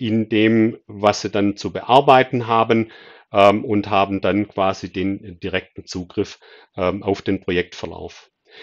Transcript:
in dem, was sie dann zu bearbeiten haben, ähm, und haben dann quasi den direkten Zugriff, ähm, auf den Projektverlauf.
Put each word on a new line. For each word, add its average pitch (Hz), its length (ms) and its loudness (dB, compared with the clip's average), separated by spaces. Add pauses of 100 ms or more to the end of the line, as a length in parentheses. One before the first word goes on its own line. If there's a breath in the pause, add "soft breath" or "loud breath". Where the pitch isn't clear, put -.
in 110 300 -2
dem, 110 580 2
was 104 340 0
sie 101 80 -6
dann 101 280 0
zu 92 140 -8
bearbeiten 127 760 4
haben, 113 420 2 (420 loud breath)
ähm, 101 320 4
und 101 260 -2
haben 98 320 0
dann 101 260 0
quasi 95 440 -4
den 95 480 -6
direkten 92 460 -8
Zugriff, 95 540 -8 (360 soft breath)
ähm, 92 280 -2
auf 98 180 -4
den 98 180 -2
Projektverlauf. 87 880 -6 (340 loud breath)